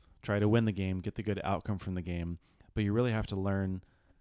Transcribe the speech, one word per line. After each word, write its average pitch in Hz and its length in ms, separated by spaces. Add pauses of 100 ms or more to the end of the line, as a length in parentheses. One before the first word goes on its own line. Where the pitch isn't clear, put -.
(220)
try 104 180
to 104 100
win 117 160
the 110 60
game, 92 280
get 92 160
the 101 80
good 95 200
outcome 95 340
from 92 180
the 90 60
game. 87 380 (340)
But 110 100
you 101 100
really 120 180
have 110 160
to 101 80
learn 95 460 (400)